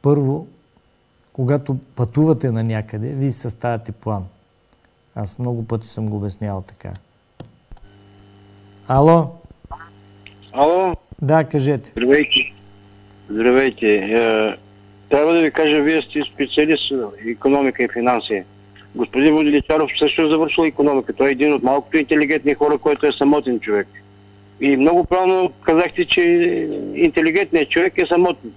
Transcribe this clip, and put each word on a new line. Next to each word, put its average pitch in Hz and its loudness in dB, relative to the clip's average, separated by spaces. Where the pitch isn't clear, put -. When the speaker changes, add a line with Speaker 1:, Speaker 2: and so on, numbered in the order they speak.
Speaker 1:
първо, 143 0
когато 135 -2
пътувате 143 0
на 113 -2
някъде, 110 -6
вие 139 -4
си - -6
съставяте 113 -6
план. 101 -8
Аз 107 -10
много 120 -6
пъти 113 -6
съм 110 -8
го 107 -6
обяснявал 101 -8
така. - -18
Ало? 151 6
Speaker 2:
Ало? 170 2
Speaker 1:
Да, 151 2
кажете. 135 -2
Speaker 2:
Здравейте. 135 0
Здравейте. 117 2
Е, 110 0
трябва 151 2
да 170 4
ви 156 2
кажа, 151 2
вие 151 0
сте 151 -6
специалист 151 0
в 120 -4
икономика 131 0
и 110 -4
финанси. 120 -2
Господин 135 0
Водиличаров 151 0
също 151 0
е 151 2
завършил 160 0
икономика. 143 0
Той 135 0
е 139 0
един 147 0
от 127 -2
малкото 139 -2
интелигентни 147 0
хора, 147 0
който 147 0
е 135 2
самотен 139 0
човек. 104 -2
И 139 2
много 165 4
правилно 185 0
казахте, 165 0
че - 0
интелигентният 165 0
човек 349 0
е 175 0
самотен. 170 -2